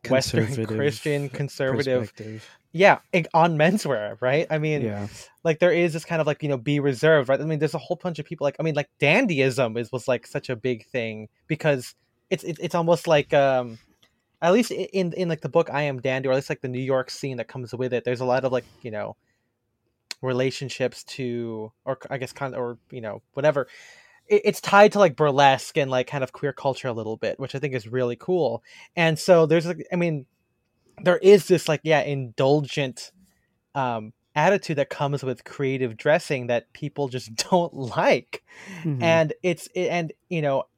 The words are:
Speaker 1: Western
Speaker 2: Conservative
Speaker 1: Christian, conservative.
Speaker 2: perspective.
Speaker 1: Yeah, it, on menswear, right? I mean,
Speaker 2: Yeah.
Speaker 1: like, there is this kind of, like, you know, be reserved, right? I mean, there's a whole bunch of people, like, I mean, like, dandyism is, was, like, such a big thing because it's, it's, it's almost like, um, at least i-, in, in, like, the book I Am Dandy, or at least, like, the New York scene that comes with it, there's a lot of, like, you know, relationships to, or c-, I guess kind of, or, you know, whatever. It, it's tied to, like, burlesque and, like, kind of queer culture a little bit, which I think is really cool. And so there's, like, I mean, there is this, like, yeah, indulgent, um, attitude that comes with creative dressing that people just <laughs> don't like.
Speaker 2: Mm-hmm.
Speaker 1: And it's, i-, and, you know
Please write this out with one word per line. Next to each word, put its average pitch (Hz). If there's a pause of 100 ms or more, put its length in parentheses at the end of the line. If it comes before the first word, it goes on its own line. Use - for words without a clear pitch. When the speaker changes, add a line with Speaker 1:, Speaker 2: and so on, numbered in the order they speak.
Speaker 1:
Western 120
Speaker 2:
Conservative 110
Speaker 1:
Christian, 143
conservative. 131 (120)
Speaker 2:
perspective. 110 (240)
Speaker 1:
Yeah, 170 (140)
it, 170
on 165
menswear, 139
right? 139
I 156
mean, 151
Speaker 2:
Yeah. 104 (380)
Speaker 1:
like, 160
there 175
is 170
this 160
kind 165
of, 147
like, 151
you 147
know, 135
be 143
reserved, 139
right? 135
I 147
mean, 156
there's 147
a 170
whole -
bunch 165
of 147
people, 151
like, 143
I 151
mean, 156
like, 143 (100)
dandyism 135
is, 120
was, 123
like, 123
such -
a 127
big 120
thing 110 (180)
because 147 (340)
it's, -
it's, 151
it's 165
almost 170
like, 151
um, 131 (640)
at 170
least 233
i-, -
in, 180
in, 180
like, 156
the 147
book 165
I 143
Am 139
Dandy, 131
or 131
at 131
least, 139
like, 156
the 135
New 127
York 131
scene 135
that 113
comes 127
with 123
it, 120
there's 123
a 131
lot 127
of, 123
like, 123 (160)
you 117
know, 107 (1040)
relationships 131
to, 117 (140)
or 135
c-, -
I 139
guess 127
kind 131
of, 131
or, 120 (140)
you 131
know, 107 (120)
whatever. 139 (600)
It, 208
it's -
tied 208
to, 208
like, 170
burlesque 139
and, 135
like, 127
kind 139
of -
queer 143
culture -
a 120
little 110
bit, -
which 135
I 135
think 139
is 113
really 120
cool. 139 (320)
And 165
so 170
there's, 160
like, 165
I 180
mean, 165 (760)
there 175
is 196
this, 175
like, 151
yeah, 156
indulgent, 139 (640)
um, 117 (220)
attitude 170
that 139
comes 143
with 127
creative 131
dressing 147
that 120
people 143
just 120
<laughs> -
don't 175
like. 139 (400)
Speaker 2:
Mm-hmm. 143
Speaker 1:
And 165 (100)
it's, 175
i-, 185
and, 170 (160)
you 165
know 139 (140)